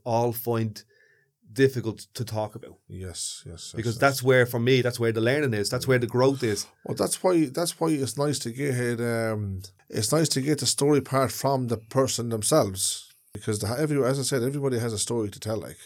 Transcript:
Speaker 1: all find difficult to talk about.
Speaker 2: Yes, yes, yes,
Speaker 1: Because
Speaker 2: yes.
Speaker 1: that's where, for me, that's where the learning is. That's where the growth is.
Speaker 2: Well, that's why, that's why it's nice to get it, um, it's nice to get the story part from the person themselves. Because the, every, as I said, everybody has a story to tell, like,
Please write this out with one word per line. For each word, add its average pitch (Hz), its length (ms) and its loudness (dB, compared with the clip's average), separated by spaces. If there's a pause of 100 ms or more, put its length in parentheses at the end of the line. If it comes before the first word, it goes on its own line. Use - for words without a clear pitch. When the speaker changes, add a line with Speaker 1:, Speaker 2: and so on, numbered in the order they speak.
Speaker 1:
all 117 300 2
find 113 500 -2 (720)
difficult 123 460 2 (140)
to 120 120 -6
talk 107 300 -4
about. 90 220 -18 (100)
Speaker 2:
Yes, 92 580 -10
yes, - 0 -
yes, 95 300 -14
Speaker 1:
Because 110 200 -2
Speaker 2:
yes. - 60 -6
Speaker 1:
that's 131 220 2
where, 127 220 6
for 120 140 -4
me, 123 220 4
that's 120 180 -2
where 117 140 2
the 110 80 0
learning 131 320 0
is. 104 160 -2
That's 123 180 -4
where 131 120 4
the 117 80 0
growth 127 360 2
is. 104 240 -2 (160)
Speaker 2:
Well, - 140 -6
that's - 260 -2
why, 175 220 4
that's 165 340 -4
why 165 100 0
it's 135 280 -2
nice 143 220 0
to 117 120 -6
get 135 240 -2
it, 120 240 -2
um, 110 600 -2 (280)
it's - 220 -2
nice 156 180 4
to 135 120 0
get 147 180 0
the 120 60 -4
story 143 360 4
part 135 300 0
from 135 360 0
the 117 100 0
person 123 520 0
themselves. 107 840 0 (200)
Because 104 260 -2
the, 98 80 -2
every, 143 360 2
as 135 160 2
I 135 40 -2
said, 131 200 0
everybody 135 360 0
has 117 140 -2
a 104 60 -4
story 113 300 0
to - 100 -12
tell, 110 180 -2
like, 73 280 -10